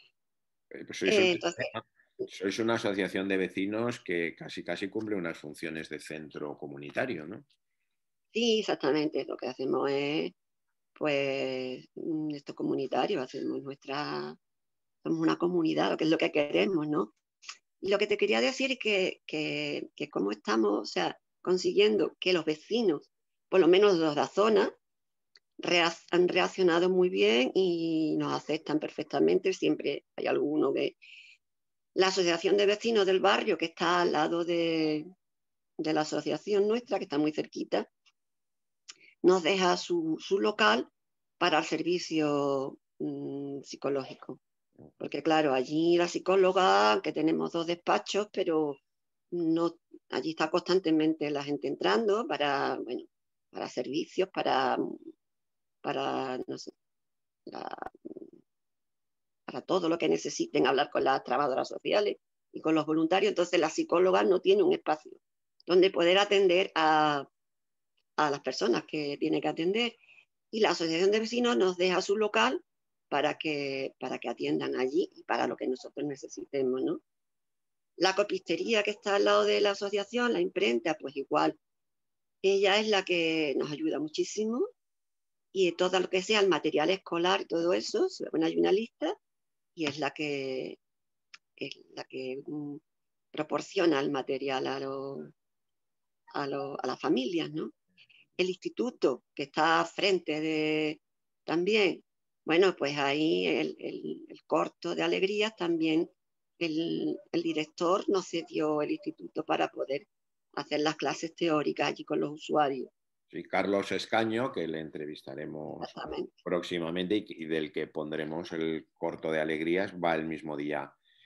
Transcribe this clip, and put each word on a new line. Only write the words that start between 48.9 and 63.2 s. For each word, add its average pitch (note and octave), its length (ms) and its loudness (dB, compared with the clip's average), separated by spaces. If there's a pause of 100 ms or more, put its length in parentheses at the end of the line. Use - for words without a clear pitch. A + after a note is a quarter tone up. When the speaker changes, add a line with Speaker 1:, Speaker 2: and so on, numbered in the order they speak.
Speaker 2:
no, E3+ 440 0 (340)
allí C#3+ 220 -4
está D#3+ 200 0
constantemente D#3+ 800 2
la C#3+ 120 -4
gente C#3+ 240 -4
entrando G#3 600 0
para, C#3 560 0
bueno, A#2+ 200 -8 (480)
para G2 180 -8
servicios, D#3+ 640 -4
para, C3 440 2 (1040)
para, C3+ 640 -4
no C3+ 100 -8
sé, - 140 -14 (720)
la, - 240 -12 (1800)
para B2+ 160 -10
todo E3+ 280 0
lo E3+ 80 0
que D#3+ 120 0
necesiten D3+ 580 0
hablar C#3 220 2
con C3+ 140 -2
las C3+ 200 2
trabajadoras C3 460 -2
sociales G3 480 0 (340)
y D3+ 100 -14
con D#3+ 140 2
los D3+ 100 2
voluntarios. D#3+ 440 2